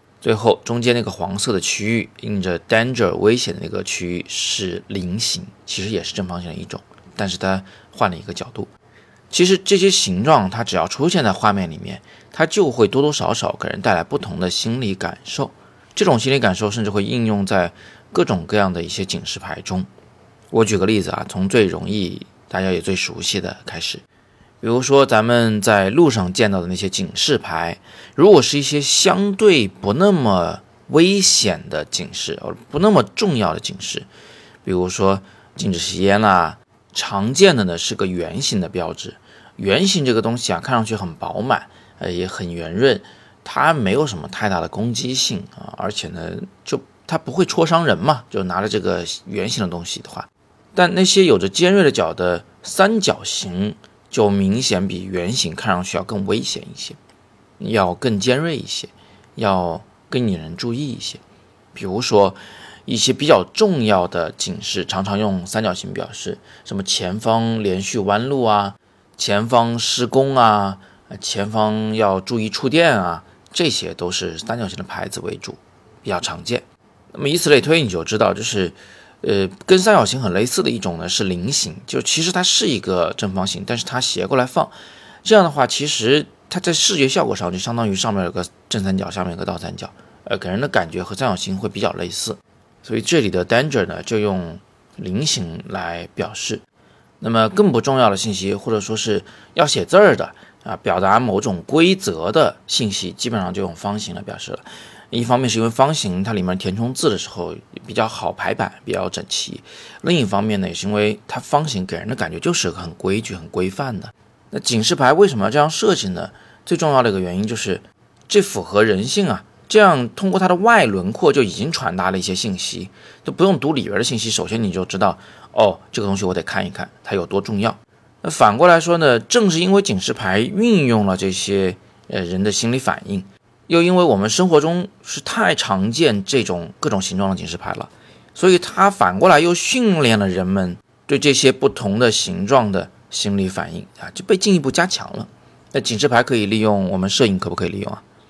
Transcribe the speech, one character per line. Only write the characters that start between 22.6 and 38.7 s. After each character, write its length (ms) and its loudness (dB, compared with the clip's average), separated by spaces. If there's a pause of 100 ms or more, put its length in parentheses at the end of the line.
家 100 0
也 80 0
最 160 -2
熟 240 -6
悉 200 -4
的 160 -8 (100)
开 140 -12
始， 180 -8 (600)
比 80 -4
如 120 2
说 240 6
咱 200 4
们 360 2
在 300 4
路 180 6
上 240 0
见 200 2
到 80 0
的 80 -4
那 80 -4
些 120 -4
警 280 -6
示 200 2
牌， 440 -6 (340)
如 160 8
果 100 10
是 160 2
一 60 0
些 180 -2
相 540 2
对 320 6
不 280 -2
那 180 4
么 480 2 (300)
危 300 6
险 480 0
的 160 -6
警 280 -8
示， 280 -8
而 140 -10 (160)
不 80 -6
那 100 6
么 140 8
重 340 -2
要 160 0
的 60 -6
警 220 -8
示， 240 -10 (580)
比 80 -8
如 180 0
说 320 2 (360)
禁 160 -2
止 80 -2
吸 240 -4
烟 160 4
啦， 380 4 (340)
常 420 -4
见 220 6
的 80 2
呢 120 -2
是 200 -6
个 100 -2
圆 340 -6
形 200 -2
的 80 -2
标 260 -6